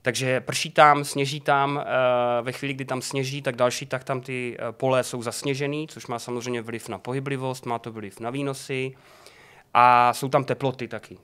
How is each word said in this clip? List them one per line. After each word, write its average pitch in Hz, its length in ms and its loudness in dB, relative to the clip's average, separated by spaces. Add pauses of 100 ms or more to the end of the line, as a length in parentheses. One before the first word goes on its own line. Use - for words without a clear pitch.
Takže 127 380 0
prší 135 300 -4
tam, 147 340 6
sněží 143 360 -2
tam, 143 440 2
eh, 120 580 2
ve 123 100 -6
chvíli, 139 220 -6
kdy 131 100 -6
tam 127 180 -4
sněží, 135 400 -4
tak 127 140 -4
další 123 300 0
tak 131 180 -6
tam 131 160 -4
ty, 123 400 -6
eh, 117 120 -6
pole 127 320 2
jsou 123 180 -6
zasněžený, 143 680 -2
což - 180 -16
má 120 120 -4
samozřejmě 120 440 -4
vliv 113 260 -8
na 101 100 -6
pohyblivost, 131 680 -4
má 120 120 0
to 113 140 -10
vliv 104 280 -12
na 117 100 -4
výnosy. 131 640 -4 (800)
A 123 380 8
jsou 135 160 -4
tam 135 160 4
teploty 127 440 -2
taky. - 360 -12